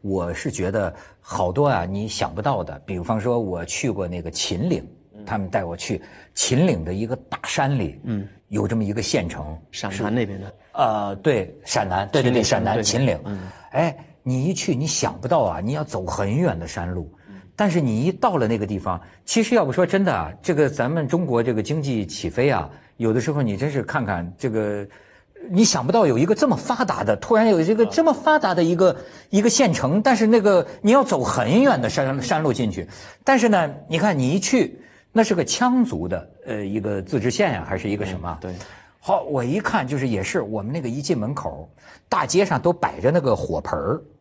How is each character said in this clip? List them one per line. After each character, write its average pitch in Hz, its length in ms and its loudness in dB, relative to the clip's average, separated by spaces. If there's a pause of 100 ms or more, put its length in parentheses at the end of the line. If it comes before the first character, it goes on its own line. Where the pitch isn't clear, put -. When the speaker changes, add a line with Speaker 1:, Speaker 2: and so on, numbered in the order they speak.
Speaker 1:
我 90 320 -2
是 117 180 -6
觉 92 180 -4
得 98 240 -2 (280)
好 - 280 -2
多 139 200 2
啊， 92 160 0
你 98 200 -6
想 - 300 -6
不 107 60 -6
到 120 200 -2
的。 - 240 -10
比 92 140 -6
方 110 180 -2
说， 120 220 0
我 90 240 -4
去 - 260 -4
过 95 160 -4
那 87 160 -8
个 82 80 -8
秦 104 400 -4
岭。 98 160 -2 (400)
他 113 120 -4
们 101 120 -6
带 - 140 -2
我 85 120 -8
去 - 260 -6 (320)
秦 - 340 2
岭 92 160 0
的 87 100 -4
一 110 140 -4
个 123 80 -4 (140)
大 - 140 -8
山 139 340 0
里， 87 260 -4
Speaker 2:
嗯。 101 240 -4 (220)
Speaker 1:
有 104 180 -2
这 113 80 0
么 110 80 0
一 101 100 -2
个 113 80 -2
县 98 260 -2
城， 78 300 -10 (140)
Speaker 2:
陕 101 280 -8
南 107 140 0
那 117 140 0
边 98 120 -10
的。 98 60 -12
Speaker 1:
是， 101 80 -16 (200)
呃， 104 420 0
对， 110 500 0
陕 104 240 -2
南， 95 200 -2
对， 143 120 2
对， 123 100 4
对， - 0 -
Speaker 2:
秦 127 40 2
岭 113 80 4
山， 104 160 2
Speaker 1:
陕 - 40 0
南， 113 120 0
Speaker 2:
对， 113 80 0
Speaker 1:
秦 120 200 0
岭。 90 220 0
Speaker 2:
嗯。 101 140 -8 (320)
Speaker 1:
哎， 143 260 0 (240)
你 131 220 -2
一 170 100 0
去， - 220 -2
你 139 100 -2
想 - 340 -4
不 - 80 -8
到 160 120 4
啊， 90 200 0
你 107 120 -4
要 151 120 -4
走 95 220 -6
很 101 260 -2
远 127 280 0
的 82 80 -10
山 87 200 -6
路。 90 240 -8 (160)
Speaker 2:
嗯。 - 60 -20 (220)
Speaker 1:
但 208 140 2
是 165 120 2
你 117 220 0
一 180 80 2
到 190 260 0
了 117 100 2
那 113 120 0
个 104 80 -2
地 101 100 -4
方， 90 240 -4 (240)
其 - 160 2
实 220 140 2
要 185 100 4
不 131 60 -2
说 180 120 2
真 190 220 2
的 156 80 2
啊， 82 260 -2
这 180 140 -2
个 143 160 4
咱 131 220 -2
们 160 160 -2
中 170 180 0
国 117 160 2
这 120 100 0
个 107 120 0
经 151 180 -2
济 120 240 -2
起 - 240 -8
飞 123 220 0
啊， 82 180 -2 (280)
有 113 140 2
的 120 80 2
时 151 120 -2
候 143 100 0
你 104 160 0
真 143 140 -4
是 139 100 -2
看 123 240 -4
看 87 320 -4
这 123 140 -4
个， 104 340 -2 (640)
你 196 140 4
想 131 200 2
不 135 80 0
到 220 140 6
有 127 100 4
一 127 80 4
个 202 120 2
这 294 120 2
么 220 80 4
发 - 300 -2
达 - 180 -4
的， - 120 2
突 - 200 0
然 226 140 6
有 180 100 6
一 170 140 2
个 226 140 4
这 320 160 2
么 320 100 4
发 311 240 4
达 196 160 2
的 170 100 4
一 170 120 2
个， 180 160 6
Speaker 2:
啊。 - 60 -6 (340)
Speaker 1:
一 202 100 4
个 226 80 4
县 214 240 4
城， 151 260 0
但 247 160 4
是 214 120 4
那 226 120 6
个 196 240 6 (160)
你 208 120 4
要 269 120 8
走 139 200 0
很 131 400 4
远 190 180 4
的 110 80 0
山， 135 320 0
山 156 220 0
路 139 100 2
进 113 160 0
去。 87 180 -6 (360)
但 269 160 4
是 226 100 4
呢， 165 240 2 (140)
你 160 100 -2
看 190 180 2
你 127 140 2
一 190 100 2
去， - 400 2 (320)
那 226 120 4
是 220 100 2
个 175 100 2
羌 247 400 2
族 87 240 -2
的， 85 220 -6 (160)
呃， 107 200 -6
一 104 140 -2
个 101 220 -2
自 113 180 -2
治 117 100 0
县 165 240 0
呀， 90 140 -6
还 95 100 -4
是 104 120 -6
一 101 60 0
个 101 100 -6
什 95 140 -6
么？ 82 220 -8
Speaker 2:
嗯， 92 100 -10
对。 - 20 -10 (460)
Speaker 1:
好， 190 240 0
我 143 200 -2
一 147 160 -2
看 202 280 -2
就 143 100 -4
是 131 100 0
也 101 160 0
是， 156 180 -2
我 107 200 -4
们 113 100 -6
那 160 100 -4
个 123 80 -4
一 135 120 -6
进 139 160 0
门 113 180 -4
口， - 340 -10 (400)
大 180 160 0
街 180 200 4
上 151 140 0
都 170 120 2
摆 - 280 -4
着 131 120 4
那 175 80 4
个 123 160 2
火 87 260 -4
盆 - 160 -4
儿 104 240 -4 (200)